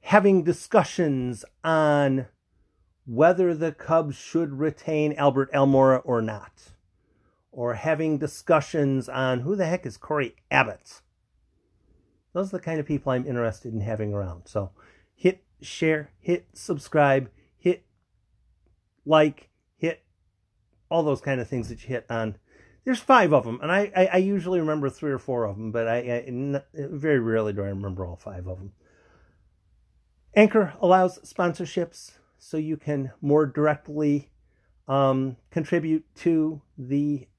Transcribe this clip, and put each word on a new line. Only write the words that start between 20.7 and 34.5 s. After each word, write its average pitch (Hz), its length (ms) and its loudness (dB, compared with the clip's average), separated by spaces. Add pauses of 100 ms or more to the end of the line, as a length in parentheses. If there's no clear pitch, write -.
all 165 140 0
those 143 180 0
kind 135 180 -4
of 113 80 -8
things 117 220 -6
that 117 140 -14
you - 60 -16
hit 123 200 -6
on. 110 280 -4 (480)
There's 254 140 -2
five 208 340 6
of 127 120 4
'em, 117 160 -8
and 151 100 -4
I, 202 240 0
I, 185 180 6
I 185 40 4
usually 185 420 0
remember 151 300 -2
three 143 220 -6
or 131 80 -4
four 120 240 -4
of 101 140 -6
'em, 110 140 -10
but 113 160 -2
I, 117 100 0
I 120 280 -4
n-, 139 380 -6 (100)
very 143 460 -2
rarely 110 340 0
do 101 80 -6
I 98 60 -4
remember 98 380 -6
all 87 100 -10
five 92 320 -14
of 92 120 -12
'em. 98 120 -18 (1600)
Anchor 208 460 4
allows 185 400 4
sponsorships, - 1000 -6 (220)
so - 160 -14
you 156 220 -4
can 139 340 -6 (100)
more 147 240 4
directly, 147 840 -2 (560)